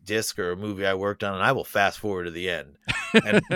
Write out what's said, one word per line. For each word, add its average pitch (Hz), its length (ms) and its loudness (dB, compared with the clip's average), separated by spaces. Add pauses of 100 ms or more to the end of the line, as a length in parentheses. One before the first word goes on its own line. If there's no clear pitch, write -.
disc 107 340 -2
or 90 140 0
a 90 40 -4
movie 101 300 -4
I 95 80 4
worked 101 280 -2
on 98 120 -2
and 95 80 -2
I 127 100 4
will 104 120 -2
fast 98 340 2
forward 95 260 -2
to 87 60 -6
the 87 180 -4
end. 71 300 -6 (480)
And 208 160 4 (140)